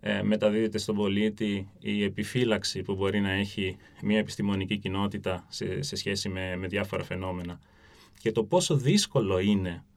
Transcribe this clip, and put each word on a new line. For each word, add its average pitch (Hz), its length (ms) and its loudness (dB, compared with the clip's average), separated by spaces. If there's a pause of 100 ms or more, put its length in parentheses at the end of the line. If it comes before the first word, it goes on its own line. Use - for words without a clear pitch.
ε, 101 180 0
μεταδίδεται 107 560 2
στον 104 180 -2
πολίτη 101 720 0 (120)
η 104 240 -2
επιφύλαξη 101 760 0
που 98 120 -2
μπορεί 98 260 0
να 98 100 2
έχει 98 460 -2 (260)
μια 107 160 2
επιστημονική 101 600 -2
κοινότητα 98 720 -4
σε, 95 340 -6
σε - 140 -6
σχέση 101 320 -4
με, 92 280 -4
με 92 100 -6
διάφορα 98 380 -2
φαινόμενα. 90 560 -6 (600)
Και 110 120 0
το 110 120 0
πόσο 170 320 2
δύσκολο 131 640 4
είναι 92 460 2 (120)